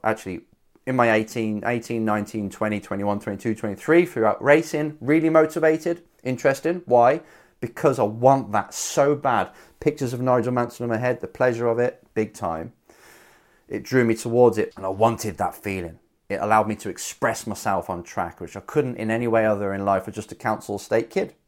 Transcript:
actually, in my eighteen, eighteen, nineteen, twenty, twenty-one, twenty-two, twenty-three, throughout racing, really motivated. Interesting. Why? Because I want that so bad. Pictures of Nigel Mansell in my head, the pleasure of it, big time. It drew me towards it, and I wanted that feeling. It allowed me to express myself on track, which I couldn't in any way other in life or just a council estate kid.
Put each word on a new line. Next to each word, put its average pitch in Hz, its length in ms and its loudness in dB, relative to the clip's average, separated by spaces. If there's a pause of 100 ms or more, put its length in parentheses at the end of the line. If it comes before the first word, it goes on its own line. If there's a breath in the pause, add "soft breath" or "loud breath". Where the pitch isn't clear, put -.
actually, 110 380 -4 (460)
in 127 80 -2
my 120 160 4
eighteen, 110 540 0
eighteen, 117 400 -4
nineteen, 104 440 -2
twenty, 104 300 -2
twenty-one, 101 400 -4
twenty-two, 104 340 -4
twenty-three, 151 520 2
throughout 110 360 0
racing, 151 600 2
really 156 280 2
motivated. 160 720 2 (220)
Interesting. 135 600 0
Why? 123 360 6 (380 soft breath)
Because 131 400 0
I 123 40 2
want 113 500 2
that 104 200 -2
so 147 400 2
bad. 123 380 0 (300 loud breath)
Pictures 147 320 -2
of 123 80 -6
Nigel 127 320 2
Mansell 120 320 -2
in 117 40 -2
my 113 80 0
head, 123 220 0
the - 80 -10
pleasure 120 400 0
of 113 100 2
it, 120 240 -2 (120)
big 107 200 -2
time. 85 380 -6 (960 soft breath)
It - 160 -8
drew 127 220 2
me 113 100 2
towards 117 420 2
it, - 200 -2
and 101 80 -10
I 95 40 -4
wanted 104 480 0
that - 180 -4
feeling. 92 440 -8 (300)
It 98 120 -4
allowed 107 280 4
me 107 80 -4
to - 120 -10
express - 560 -4
myself 98 440 -4
on 87 140 -6
track, 85 360 -8
which 85 160 -12
I 101 60 -12
couldn't 131 340 -2
in 110 160 -4
any 117 160 -2
way 113 180 4
other 101 280 0
in 98 100 -4
life 98 240 0
or 110 40 -10
just 104 200 -10
a - 40 -16
council 107 420 -6
estate 113 320 -2
kid. - 260 -4 (120)